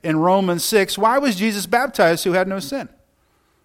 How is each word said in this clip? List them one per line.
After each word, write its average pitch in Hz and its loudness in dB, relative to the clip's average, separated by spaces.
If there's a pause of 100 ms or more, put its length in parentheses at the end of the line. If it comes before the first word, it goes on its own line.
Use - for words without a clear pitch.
in 160 -2
Romans 180 2
six, 196 0
why 226 2
was 277 0
Jesus 202 -2
baptized 202 2
who 185 0
had 185 0
no 190 -6
sin? 269 -8 (760)